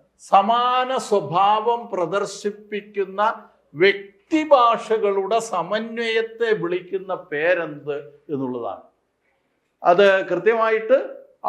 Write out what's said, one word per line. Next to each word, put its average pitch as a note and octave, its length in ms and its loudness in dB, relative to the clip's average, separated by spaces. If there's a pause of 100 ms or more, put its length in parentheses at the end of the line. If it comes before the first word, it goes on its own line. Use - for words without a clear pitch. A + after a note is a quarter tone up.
(300)
സമാന A#3+ 600 2 (180)
സ്വഭാവം G3+ 720 2 (120)
പ്രദർശിപ്പിക്കുന്ന G3 1300 -6 (540)
വ്യക്തിഭാഷകളുടെ G#3+ 1600 2 (140)
സമന്വയത്തെ A3+ 960 -4 (140)
വിളിക്കുന്ന F#3 500 -6 (180)
പേരെന്ത് D3+ 640 -2 (360)
എന്നുള്ളതാണ്. B2 520 -6 (1000)
അത് F3+ 240 6 (240)
കൃത്യമായിട്ട് A3 680 2 (500)